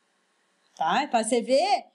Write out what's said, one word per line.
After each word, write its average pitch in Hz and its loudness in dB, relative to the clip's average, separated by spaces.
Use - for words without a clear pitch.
Tá? 190 -2
Então, 226 -2
você 233 0
vê 285 0